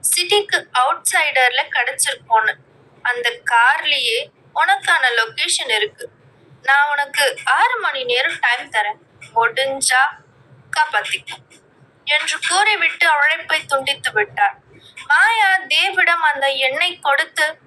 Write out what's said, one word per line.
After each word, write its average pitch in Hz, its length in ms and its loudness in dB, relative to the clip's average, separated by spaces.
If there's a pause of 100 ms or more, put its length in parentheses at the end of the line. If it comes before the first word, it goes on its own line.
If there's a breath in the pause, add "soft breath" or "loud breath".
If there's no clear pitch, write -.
(160)
சிட்டிக்கு 370 560 -2
அவுட்சைடர்ல 277 960 0
கிடைச்சிருக்கோன்னு. 269 840 -2 (480)
அந்த 240 380 -4 (100)
கார்லயே 262 800 2 (260)
உனக்கான 339 560 2
லொகேஷன் 240 640 -2
இருக்கு. - 340 -4 (540)
நான் 285 280 2
உனக்கு 285 540 -2
ஆறு 440 360 2
மணி 285 240 -4
நேரம் 247 360 -2
டைம் 247 300 -2
தரேன். 208 260 -2 (380)
முடிஞ்சா 262 680 0 (680)
காப்பாத்திக்கோ" - 680 -4 (680)
என்று - 340 -2 (100)
கூறிவிட்டு 370 600 0
அழைப்பை 311 560 0
துண்டித்து 269 480 -4
விட்டார். - 460 0 (480 loud breath)
மாயா 392 520 4
தேவிடம் 339 760 2
அந்த 277 160 0
எண்ணை 277 500 -2
கொடுத்து 311 680 -2